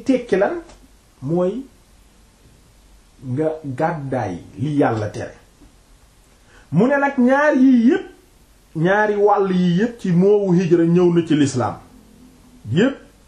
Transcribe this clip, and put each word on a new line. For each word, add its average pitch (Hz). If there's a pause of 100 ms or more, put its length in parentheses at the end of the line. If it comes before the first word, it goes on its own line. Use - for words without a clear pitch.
tekki 240
lan? 285 (640)
Mooy 180 (1600)
nga 135 (180)
gàddaay 135 (240)
li 147
Yàlla 117
tere. - (1400)
Mu 180
ne 277
nag 277
ñaar 277
yii 254
yépp, 381 (720)
ñaari 208
wàll 202
yii 180
yépp 233
ci 190
moowu 196
hijra 170
ñëw 175
na 170
ci 156
l'islam. 120 (920)
Yépp 233 (320)